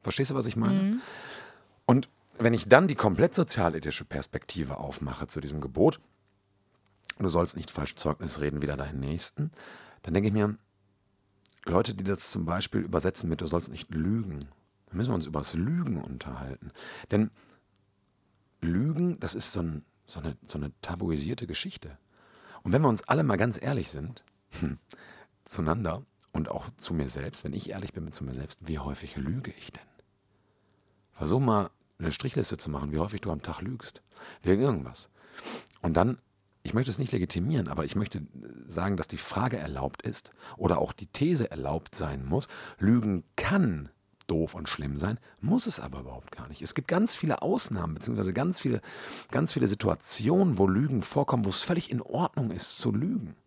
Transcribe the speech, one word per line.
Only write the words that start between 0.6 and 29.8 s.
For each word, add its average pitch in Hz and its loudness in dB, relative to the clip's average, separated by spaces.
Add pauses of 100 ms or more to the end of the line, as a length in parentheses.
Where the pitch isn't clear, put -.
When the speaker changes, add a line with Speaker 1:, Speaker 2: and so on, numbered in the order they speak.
Speaker 2:
Mhm. 214 2 (840)
Speaker 1:
Und 127 6 (300)
wenn 117 4
ich 110 -2
dann 147 12
die 147 2
komplett 110 4
sozialethische 82 2
Perspektive 71 -6
aufmache 69 -6
zu 76 -6
diesem 73 -6
Gebot, 76 4 (1200)
„Du 98 0
sollst 85 2
nicht - -8
falsch - -4
Zeugnis 76 -2
reden 73 0
wider 73 0
deinen 71 -6
Nächsten“, 85 -2 (520)
dann 82 -4
denke 101 4
ich 101 2
mir, 107 2 (1080)
Leute, 92 4
die 95 -6
das 95 -2
zum 87 -2
Beispiel 92 0
übersetzen 87 0
mit, 78 -2
„Du 85 -4
sollst 85 -2
nicht - -12
lügen“, 80 -2 (400)
dann 85 -6
müssen 123 0
wir 104 2
uns 78 -2
über 78 -2
das - -4
Lügen 123 0
unterhalten. 65 -10 (400)
Denn 107 4 (1300)
Lügen, 147 2
das - -2
ist 110 0
so 98 0
ein, 78 -4 (220)
so - -10
eine, 71 -4 (100)
so - -8
eine 73 -4 (120)
tabuisierte 85 -2
Geschichte. - -8 (640)
Und 87 2
wenn 143 8
wir 143 8
uns 113 4
alle 156 4
mal 110 4
ganz 113 2
ehrlich 131 -2
sind, 78 -8 (380)
hm, 67 -2 (680)
zueinander 87 0 (260)
und 78 -2
auch - -8
zu - -6
mir 71 0
selbst, 69 -8
wenn 71 -6
ich - -8
ehrlich 98 -8
bin 82 -8
mit - -12
zu - -10
mir 65 -6
selbst, 69 -10
wie 78 -6
häufig 69 -8
lüge 85 -4
ich - -18
denn? - -18 (1300)